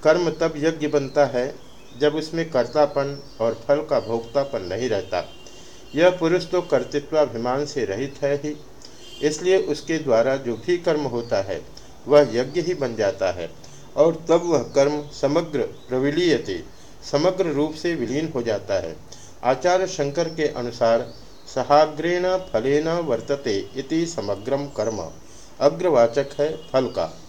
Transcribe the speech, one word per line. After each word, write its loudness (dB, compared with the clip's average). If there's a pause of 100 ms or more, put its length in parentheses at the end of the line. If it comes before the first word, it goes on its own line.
कर्म 6
तब 0
यज्ञ 0
बनता 4
है, -2 (460)
जब 4
उसमें -4
कर्तापन 2 (180)
और 0
फल 4
का 0
भोक्तापन -2
नहीं -4
रहता। -2 (640)
यह 8
पुरुष 0
तो 2
कर्तृत्वाभिमान 0
से -4
रहित -4
है 0
ही, -6 (680)
इसलिए 4
उसके -2
द्वारा 4
जो -4
भी 0
कर्म 0
होता -2
है, -6 (420)
वह 8
यज्ञ 0
ही -2
बन -2
जाता 2
है, -6 (460)
और 6
तब 2
वह 2
कर्म 0 (120)
समग्र 0
प्रविलीयते, 0 (480)
समग्र 2
रूप 0
से -2
विलीन -2
हो -2
जाता -2
है। -2 (480)
आचार्य 2
शंकर -2
के 0
अनुसार, 0 (400)
"सहाग्रेण 2
फलेन 0
वर्तते" -2
इति -2
समग्रम -4
कर्म, -4 (500)
अग्रवाचक 4 (140)
है 0 (160)
फल 2
का -4 (100)